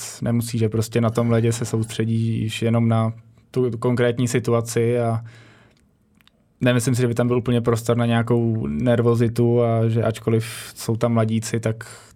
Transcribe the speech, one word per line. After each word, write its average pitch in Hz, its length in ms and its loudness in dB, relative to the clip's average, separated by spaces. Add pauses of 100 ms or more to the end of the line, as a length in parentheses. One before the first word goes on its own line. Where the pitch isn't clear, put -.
(220)
nemusí, 120 360 -2
že 110 100 2
prostě 113 320 -2
na 113 100 2
tom 117 200 0
ledě 117 220 2
se 117 120 -4
soustředíš 113 1000 -2
jenom 117 260 2
na 113 240 2 (380)
tu 123 280 0
konkrétní 120 500 2
situaci 117 720 0
a 113 240 -2 (1400)
nemyslím 123 340 2
si, 117 60 -2
že 123 80 2
by 117 60 -2
tam 123 140 0
byl 123 100 2
úplně 120 220 0
prostor 117 360 0
na 120 100 0
nějakou 117 600 0
nervozitu 120 960 2
a 113 260 2
že 113 140 2
ačkoliv 113 440 0 (280)
jsou - 220 -4
tam 117 160 0
mladíci, 113 480 0
tak, 113 240 -4 (320)